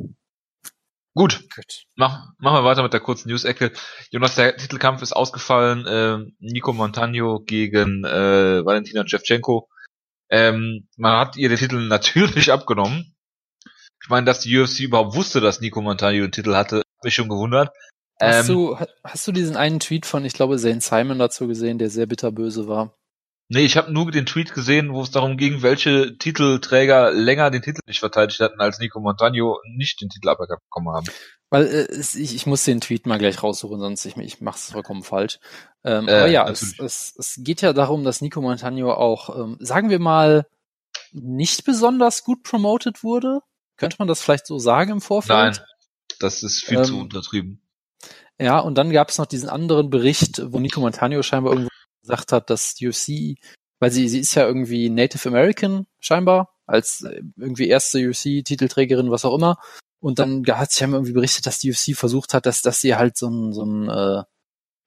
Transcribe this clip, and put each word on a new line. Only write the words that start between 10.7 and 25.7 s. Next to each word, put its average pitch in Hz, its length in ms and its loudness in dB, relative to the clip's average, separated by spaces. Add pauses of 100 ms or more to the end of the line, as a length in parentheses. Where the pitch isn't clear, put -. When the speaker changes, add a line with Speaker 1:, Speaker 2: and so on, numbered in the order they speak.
Speaker 1:
man 113 220 4
hat 131 180 0
ihr 135 120 2
den 117 100 2
Titel 127 180 -2
<laughs> 117 100 -4
natürlich 147 640 2
abgenommen. 131 640 0 (880)
Ich - 60 -16
meine, 123 180 2
dass 123 140 4
die 120 180 2
U 131 60 6
F 127 60 -2
C 131 120 -6
überhaupt 113 320 2
wusste, 156 260 0
dass 104 200 2
Nico 113 200 -6
Montano 101 400 0
den 95 120 -2
Titel 107 220 -2
hatte, 101 240 0
hat - 260 -6
mich 120 100 -2
schon 113 140 -2
gewundert. 117 420 0 (500)
Speaker 2:
Hast 117 280 4
Speaker 1:
Ähm, 180 60 2
Speaker 2:
du, 170 240 0
ha-, 170 100 -6 (160)
hast - 220 -12
du 202 60 -4
diesen 165 240 0
einen 151 240 0
Tweet 160 240 -4
von, 139 200 -4
ich 131 100 -8
glaube, 135 240 0
Zane 117 220 0
Simon 127 380 0
dazu 123 280 0
gesehen, 117 320 -4
der 113 120 -2
sehr 113 160 -2
bitterböse 110 640 -6
war? 107 280 -4 (520)
Speaker 1:
Nee, 123 160 0
ich 139 120 2
hab 156 120 2
nur 160 220 -2
den 147 160 -2
Tweet - 280 -6
gesehen, 143 380 0
wo 131 100 -6
es 131 100 -10
darum 135 240 0
ging, 139 260 -2
welche 135 560 2